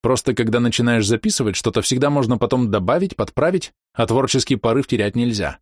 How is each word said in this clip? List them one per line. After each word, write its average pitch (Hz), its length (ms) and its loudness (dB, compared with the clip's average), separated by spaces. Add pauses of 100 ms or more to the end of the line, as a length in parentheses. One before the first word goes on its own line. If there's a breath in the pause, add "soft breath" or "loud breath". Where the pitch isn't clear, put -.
Просто 123 320 0
когда 117 260 0
начинаешь 117 460 0
записывать 107 500 0
что-то, 110 260 -2
всегда 131 280 0
можно 127 280 0
потом 120 320 0
добавить, 117 460 0
подправить, 160 560 -2 (200)
а 117 140 0
творческий 127 480 0
порыв 117 320 0
терять 104 300 0
нельзя. 107 460 -2